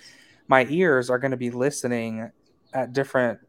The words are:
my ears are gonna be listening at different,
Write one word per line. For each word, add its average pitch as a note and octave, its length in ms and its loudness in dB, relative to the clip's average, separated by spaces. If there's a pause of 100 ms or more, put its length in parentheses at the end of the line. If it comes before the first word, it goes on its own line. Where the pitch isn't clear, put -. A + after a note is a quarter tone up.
(500)
my C3 200 6
ears C#3+ 400 2
are B2+ 80 2
gonna C3 200 -2
be B2 140 -6
listening A#2+ 800 -4 (440)
at B2+ 180 -4
different, B2+ 580 0